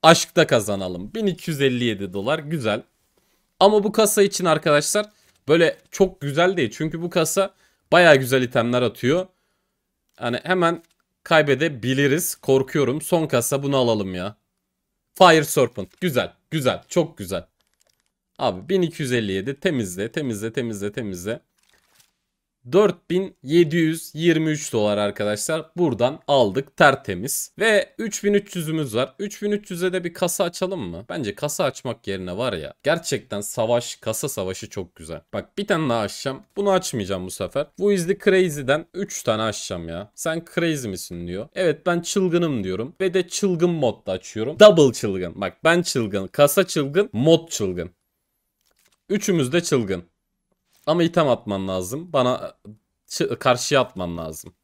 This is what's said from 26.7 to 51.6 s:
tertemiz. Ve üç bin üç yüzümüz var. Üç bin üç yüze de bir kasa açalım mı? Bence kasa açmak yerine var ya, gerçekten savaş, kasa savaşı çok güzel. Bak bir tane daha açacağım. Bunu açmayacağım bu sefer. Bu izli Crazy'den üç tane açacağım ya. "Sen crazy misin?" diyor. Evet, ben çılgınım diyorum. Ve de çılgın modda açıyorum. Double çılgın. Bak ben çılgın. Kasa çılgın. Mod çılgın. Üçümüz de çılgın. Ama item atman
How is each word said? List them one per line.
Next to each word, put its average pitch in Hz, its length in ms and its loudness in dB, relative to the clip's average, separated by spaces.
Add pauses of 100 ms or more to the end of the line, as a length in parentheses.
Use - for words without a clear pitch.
tertemiz. 127 840 2
Ve 208 380 2
üç 214 260 -8
bin 202 100 2
üç 202 220 0
yüzümüz 156 400 -4
var. 131 240 -2
Üç 202 220 -8
bin 208 100 -2
üç 208 200 -6
yüze 180 220 -4
de 180 100 -4
bir 170 100 -8
kasa 180 300 -2
açalım 180 360 -4
mı? 87 300 -10
Bence 135 260 -6
kasa 147 280 -4
açmak - 440 -6
yerine 92 300 -6
var 120 160 -4
ya, 76 200 -8 (100)
gerçekten 139 580 -4
savaş, 120 540 -2
kasa 113 340 -6
savaşı 95 400 -8
çok - 260 -12
güzel. 80 260 -14 (120)
Bak - 240 -8
bir 208 100 -6
tane 160 220 0
daha 117 100 0
açacağım. 131 420 -6 (140)
Bunu 202 160 0
açmayacağım 98 540 -2
bu 92 60 -10
sefer. 131 360 -6 (120)
Bu 202 140 2
izli 185 320 0
Crazy'den 160 680 2
üç 196 300 -8
tane 110 180 0
açacağım 95 480 -6
ya. 87 260 -10
"Sen 165 300 -6 (100)
crazy 160 320 -2
misin?" 87 400 -10
diyor. 95 280 -8
Evet, 160 300 0
ben 170 160 0
çılgınım 170 600 0
diyorum. 92 380 -6
Ve 185 120 -2
de 180 140 0
çılgın 175 420 0
modda 131 420 -2
açıyorum. 107 480 -6
Double 165 340 8
çılgın. 92 480 -6
Bak - 220 -6
ben 170 180 2
çılgın. 104 460 -4
Kasa 147 400 2
çılgın. 151 460 -2
Mod 160 360 4
çılgın. 87 420 -6 (1160)
Üçümüz 165 440 0
de 170 100 2
çılgın. 98 400 0 (840)
Ama 170 180 2
item 165 260 2
atman 98 380 -2